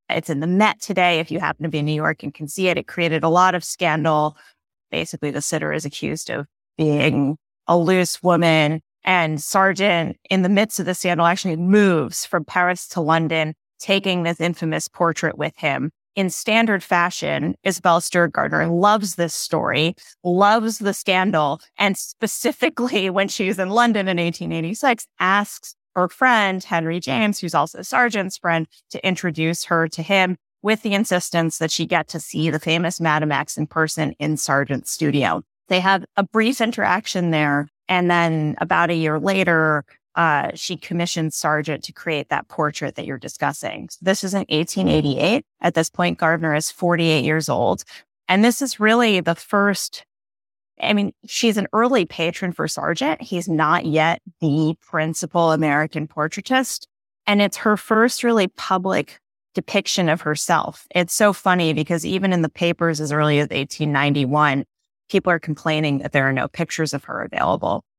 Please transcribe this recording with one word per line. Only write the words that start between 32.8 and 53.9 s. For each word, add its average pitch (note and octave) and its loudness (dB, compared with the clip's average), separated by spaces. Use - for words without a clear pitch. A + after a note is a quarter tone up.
Madame D3+ 2
X C#3+ -4
in D3+ -2
person D#3 -2
in D3+ -2
Sargent's C#3 -2
studio. C3 0
They F#3 2
have F#3+ 2
a G3 2
brief A3 0
interaction G3 0
there. D3 0
And F3+ 2
then D#3+ 0
about E3+ 2
a F3 0
year D#3 0
later, E3 2
uh, D3+ 2
she E3+ -8
commissioned E3+ -4
Sargent D3+ -2
to - -16
create D3+ -6
that - -4
portrait D3 -4
that - -10
you're C3+ -8
discussing. C3+ -6
So - -18
this F#3+ 0
is F#3+ -4
in G3 -2
eighteen E3+ 0
eighty-eight. D3+ 2
At F3 0
this E3 0
point, F3 -2
Gardner D#3+ 0
is D#3 -2
forty-eight E3 2
years D#3 0
old. - 0
And G3 4
this A#3+ 2
is B3 -4
really G#3+ 4
the E3+ -2
first, - -2
I G#3+ 0
mean, G3+ 0
she's A3 0
an F#3+ -2
early A#3 2
patron F3 -4
for D#3 -4
Sargent. E3+ -4
He's F3+ -6
not D#3 2
yet D#3 0